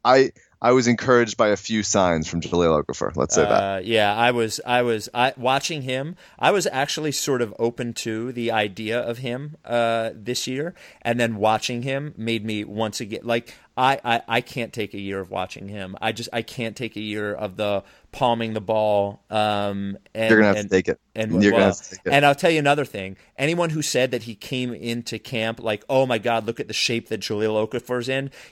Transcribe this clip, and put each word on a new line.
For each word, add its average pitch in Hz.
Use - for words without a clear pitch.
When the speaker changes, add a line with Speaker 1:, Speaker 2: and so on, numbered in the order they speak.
Speaker 1:
I, 131
I 123
was 127
encouraged 120
by 110
a 101
few 110
signs 87
from 85
Jahlil 80
Okafor. -
Let's -
say -
that. 101
Speaker 2:
Uh, 98
yeah, 107
I 120
was, 113
I 123
was, 113
I, 127
watching 135
him, 131
I 143
was 190
actually 139
sort 131
of 107
open 120
to 117
the 117
idea 107
of 117
him, 131
uh, 113
this 110
year, 139
and 120
then 113
watching 110
him 139
made 113
me 107
once 107
again, 104
like, 117
I, 131
I, 120
I 117
can't 117
take 104
a 101
year 98
of 92
watching 95
him. 98
I 113
just, 117
I 117
can't 113
take 117
a 104
year 104
of 98
the 101
palming 113
the 107
ball. 104
Um, 101
and, 110
Speaker 1:
You're 110
gonna 107
have 101
Speaker 2:
and, 104
Speaker 1:
to 98
take 92
it. -
Speaker 2:
and, 110
Speaker 1:
You're 104
gonna 113
Speaker 2:
well, 110
Speaker 1:
have 98
to -
take 95
it. -
Speaker 2:
and 143
I'll 143
tell 170
you 160
another 143
thing. 95
Anyone 165
who 156
said 127
that 117
he 113
came 127
into 117
camp 113
like, 107
"Oh 135
my 123
God, 113
look 117
at 143
the 110
shape 117
that 110
Jahlil 107
Okafor's 123
in," 135